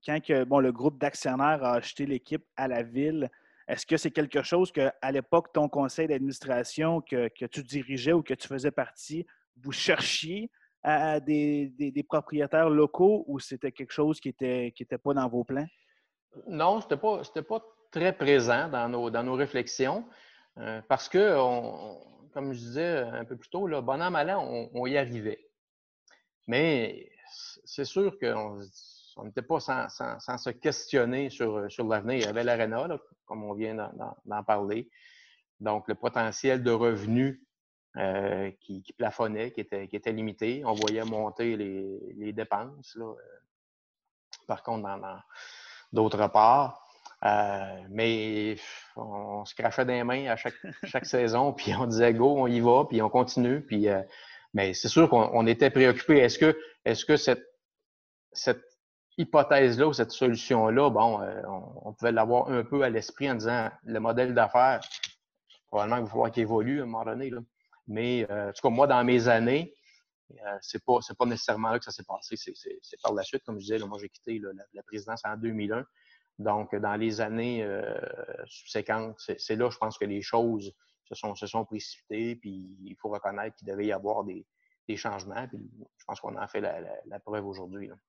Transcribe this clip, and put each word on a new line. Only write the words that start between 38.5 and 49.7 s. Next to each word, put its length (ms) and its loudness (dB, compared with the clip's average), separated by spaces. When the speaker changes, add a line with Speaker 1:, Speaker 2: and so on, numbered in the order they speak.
Speaker 2:
qui, 220 -12
qui 100 -20
plafonnait, 600 -4
qui 100 -8
était, 260 -8
qui 80 -12
était 160 -4
limité. 540 -4
On 80 0
voyait 300 0
monter 520 -2
les, 440 -6
les 160 -8
dépenses, 600 -8
là, 100 -12
euh, 100 -12
par 160 -8
contre, 200 -6
dans, 140 -8
dans, 220 -12
d'autre 360 4
part. 540 6
Euh, 680 0
mais 680 -2
on, 60 -12
on 440 -8
se 80 -16
crachait 320 0